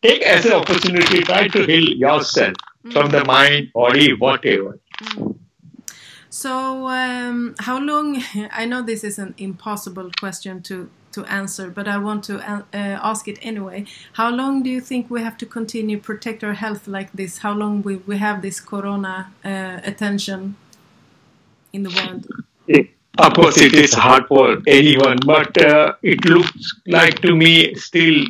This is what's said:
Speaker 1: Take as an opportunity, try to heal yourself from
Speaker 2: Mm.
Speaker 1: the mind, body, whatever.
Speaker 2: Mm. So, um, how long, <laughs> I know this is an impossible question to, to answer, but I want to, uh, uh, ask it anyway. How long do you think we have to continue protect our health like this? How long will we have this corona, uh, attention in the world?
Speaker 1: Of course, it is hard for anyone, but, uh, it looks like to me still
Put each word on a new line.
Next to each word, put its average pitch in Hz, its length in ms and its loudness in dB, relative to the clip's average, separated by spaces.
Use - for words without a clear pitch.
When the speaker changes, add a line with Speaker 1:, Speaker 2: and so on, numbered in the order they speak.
Speaker 1:
Take 233 180 4
as 175 240 2
an 226 80 4
opportunity, 175 680 2
try 190 240 0
to 196 180 0
heal 160 320 2
yourself 135 560 0
from 147 160 2
Speaker 2:
Mm. 143 40 -2
Speaker 1:
the 143 140 2
mind, 139 480 2
body, 123 400 4
whatever. 107 680 -2
Speaker 2:
Mm. 214 340 -8
So, 262 580 -6
um, 247 720 -6
how 247 200 -6
long, 294 420 -2
<laughs> 208 140 -8
I 226 140 -6
know 247 180 -6
this 220 200 -6
is 208 160 -8
an 190 200 -10
impossible 190 800 -10
question 185 440 -12
to, 180 260 -14
to - 140 -14
answer, 196 460 -8
but 202 160 -10
I 202 100 -4
want 208 280 -6
to, 202 100 -10
uh, 202 120 -8
uh, 202 60 -10
ask 214 160 -8
it 208 140 -14
anyway. 202 440 -12
How 226 160 -2
long 269 340 -4
do 254 60 -4
you 254 100 -4
think 247 300 -8
we 240 120 -6
have 226 180 -10
to 233 80 -10
continue 220 520 -6
protect 220 440 -10
our 208 100 -6
health 208 340 -10
like 196 260 -10
this? 190 260 -12
How 208 140 -6
long 208 280 -4
will 196 240 -6
we 202 140 -6
have 202 240 -4
this 196 160 -10
corona, 196 720 -8
uh, 190 400 -10
attention 202 720 -6
in 196 100 -8
the 190 60 -8
world? 180 380 -6
Speaker 1:
Of 160 160 6
course, 165 240 4
it 143 160 6
is 147 200 6
hard 127 340 4
for 127 380 4
anyone, 139 600 6
but, 156 360 4
uh, 151 320 6
it - 200 0
looks 175 500 2
like 165 340 4
to 175 140 4
me 165 400 6
still 165 540 2